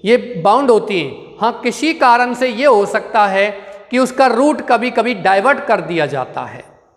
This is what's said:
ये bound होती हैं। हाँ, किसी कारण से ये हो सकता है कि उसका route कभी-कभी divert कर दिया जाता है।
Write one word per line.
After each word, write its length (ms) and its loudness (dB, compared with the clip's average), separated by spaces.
ये 380 0
bound 280 4
होती 300 0
हैं। 400 -12
हाँ, 220 -2
किसी 300 -2
कारण 400 2
से 160 -2
ये 160 -4
हो 200 4
सकता 420 0
है 240 0
कि 80 0
उसका 280 2
route 340 2
कभी-कभी 520 0
divert 520 0
कर 160 0
दिया 240 -2
जाता 360 -6
है। 220 -14